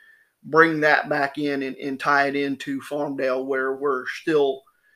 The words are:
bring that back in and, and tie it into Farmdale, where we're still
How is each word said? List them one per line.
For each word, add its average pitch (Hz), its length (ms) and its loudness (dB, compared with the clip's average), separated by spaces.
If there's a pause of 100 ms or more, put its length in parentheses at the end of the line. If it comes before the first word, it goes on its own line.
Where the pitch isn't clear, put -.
(440)
bring 160 380 4
that 151 280 4
back 143 280 0
in 143 260 -2
and, 131 140 -6
and 135 220 -8
tie 139 280 2
it 139 80 -2
into 139 460 -4
Farmdale, 139 640 -4
where 135 300 -2
we're 131 320 -4
still 143 560 0 (320)